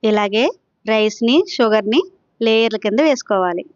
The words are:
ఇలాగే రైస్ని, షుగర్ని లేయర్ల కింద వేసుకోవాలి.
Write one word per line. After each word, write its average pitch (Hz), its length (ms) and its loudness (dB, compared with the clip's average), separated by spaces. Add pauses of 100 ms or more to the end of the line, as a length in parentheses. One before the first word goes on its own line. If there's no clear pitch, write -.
ఇలాగే 214 360 0 (480)
రైస్ని, 220 440 0 (180)
షుగర్ని 214 460 2 (460)
లేయర్ల 220 400 0
కింద 208 120 -2 (100)
వేసుకోవాలి. 185 560 -2 (100)